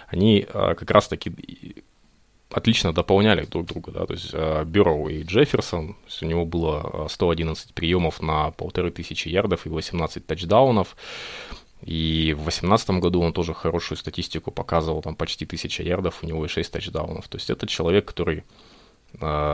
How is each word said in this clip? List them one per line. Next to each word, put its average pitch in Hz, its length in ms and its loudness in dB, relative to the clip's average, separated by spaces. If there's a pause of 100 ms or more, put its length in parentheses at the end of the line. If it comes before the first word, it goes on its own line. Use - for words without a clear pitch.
они, 101 400 6
э, 92 280 0
как - 160 -6
раз-таки 98 400 2
и - 520 -16 (680)
отлично 98 400 2
дополняли 98 520 4
друг 85 200 -4
друга, - 260 -10
да, - 140 -4
то - 80 -6
есть, 87 180 -10
э, 78 340 0
Бёрроу 80 440 4
и 78 140 -6
Джефферсон, 87 720 2
то - 120 -18
есть - 180 -12
у - 20 -2
него 82 200 2
было, 82 600 -2
э, - 40 -8
сто 90 200 2
одиннадцать 80 440 -2
приёмов 85 480 0
на 78 300 0
полторы 85 400 -2
тысячи - 360 -8
ярдов 92 380 0
и 82 40 -6
восемнадцать 80 560 -4
тачдаунов, 101 680 4 (840)
и 80 560 0
в 76 60 -8
восемнадцатом 90 580 2
году 87 200 4
он 85 120 2
тоже 85 200 -2
хорошую 85 440 -2
статистику - 540 -8
показывал, 80 500 0
там 80 140 -6
почти - 300 -6
тысяча - 380 -6
ярдов, 92 380 -2
у 82 60 -8
него 80 180 -2
и - 20 -6
шесть - 240 -4
тачдаунов, 80 560 -6
то - 100 -12
есть - 120 -10
это - 180 -4
человек, 92 380 2
который, 82 380 -2 (760)
э, 78 60 -6 (280)